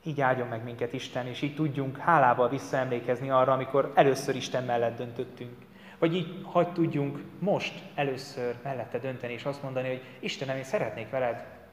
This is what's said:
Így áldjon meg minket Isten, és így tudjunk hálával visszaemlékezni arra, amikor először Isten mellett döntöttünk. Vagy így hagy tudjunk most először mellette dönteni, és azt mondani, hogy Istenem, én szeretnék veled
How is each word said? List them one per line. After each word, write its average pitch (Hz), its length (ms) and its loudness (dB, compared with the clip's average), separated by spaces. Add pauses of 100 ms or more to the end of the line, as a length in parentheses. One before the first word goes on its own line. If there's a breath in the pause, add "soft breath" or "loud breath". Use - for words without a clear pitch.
Így 143 140 -4
áldjon 127 280 2
meg 113 160 -6
minket 120 280 -4
Isten, 127 340 -6
és 123 160 -6
így 143 120 -2
tudjunk 139 420 -2
hálával 123 520 6
visszaemlékezni 127 800 -2
arra, 131 220 6
amikor 131 420 2
először 135 420 6
Isten 123 280 -2
mellett 117 320 2
döntöttünk. 120 600 -10 (420 loud breath)
Vagy 170 160 4
így 180 280 -4
hagy 175 300 2
tudjunk 143 500 0 (160)
most 175 440 0 (120)
először 127 680 -4
mellette 123 360 -6
dönteni, 127 340 -6
és 117 120 -8
azt 139 180 -4
mondani, 131 260 -4
hogy 127 140 -4 (180 loud breath)
Istenem, 135 360 -4
én 131 80 -6
szeretnék 117 460 -4
veled 123 340 0 (280)